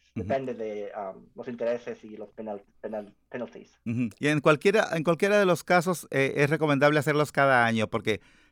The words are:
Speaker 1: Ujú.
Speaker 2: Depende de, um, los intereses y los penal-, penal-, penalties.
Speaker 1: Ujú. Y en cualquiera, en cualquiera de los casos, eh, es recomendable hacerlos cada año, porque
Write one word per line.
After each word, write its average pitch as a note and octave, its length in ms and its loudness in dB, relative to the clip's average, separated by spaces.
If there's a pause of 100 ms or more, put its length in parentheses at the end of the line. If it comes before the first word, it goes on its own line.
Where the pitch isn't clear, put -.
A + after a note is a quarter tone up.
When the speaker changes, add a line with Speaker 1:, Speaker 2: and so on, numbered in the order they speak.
(160)
Speaker 1:
Ujú. F#2 120 -8
Speaker 2:
Depende C3 260 -4
de, G#2 420 -8
um, F#2+ 300 -12 (100)
los A#2 120 -14
intereses A#2+ 560 -6
y G#2+ 140 -16
los G#2+ 140 -14
penal-, G#2+ 320 -12 (180)
penal-, G#2+ 320 -10 (160)
penalties. - 560 -14
Speaker 1:
Ujú. A#2 240 -4 (100)
Y C#3 80 -2
en D3+ 140 0
cualquiera, F#3+ 500 2
en E3 120 -4
cualquiera G3 360 2
de G3+ 60 4
los F3 180 2
casos, F3+ 480 0
eh, C3+ 260 0
es C#3+ 120 4
recomendable D3 500 2
hacerlos D3 320 0
cada C3+ 340 4
año, A2+ 220 0
porque G#2+ 320 -2 (320)